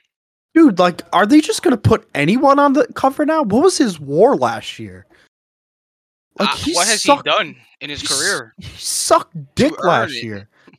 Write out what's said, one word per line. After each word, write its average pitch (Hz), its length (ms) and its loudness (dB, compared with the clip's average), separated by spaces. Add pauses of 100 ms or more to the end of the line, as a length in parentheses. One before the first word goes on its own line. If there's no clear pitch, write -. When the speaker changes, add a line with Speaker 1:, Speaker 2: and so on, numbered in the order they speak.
(540)
Speaker 1:
Dude, 285 260 4
like, 180 220 2 (120)
are 190 120 2
they 294 160 6
just 440 220 -6
gonna 277 140 2
put - 380 0
anyone 254 440 2
on 285 140 2
the 285 120 2 (100)
cover 269 300 -2
now? 320 180 0
What 220 200 0
was 370 140 2
his 202 220 0
war 160 360 2
last 113 440 -4
year? 92 260 -18 (1300)
Like, 202 100 -2
Speaker 2:
Uh, - 80 -6
Speaker 1:
he 311 160 -6
Speaker 2:
what 175 140 0
has 220 160 -2
Speaker 1:
sucked, 285 240 0
Speaker 2:
he 151 40 -2
done 165 240 -4 (260)
in 139 80 -14
his 147 120 -12
Speaker 1:
he - 60 -12
s-, 139 120 -4
Speaker 2:
career 151 400 -6
Speaker 1:
he - 180 -18
sucked - 560 -2
Speaker 2:
to 165 60 -12 (160)
Speaker 1:
dick 285 260 0
Speaker 2:
earn - 60 0
Speaker 1:
last 139 260 0
Speaker 2:
it? 117 100 -10
Speaker 1:
year. 104 260 -12 (300)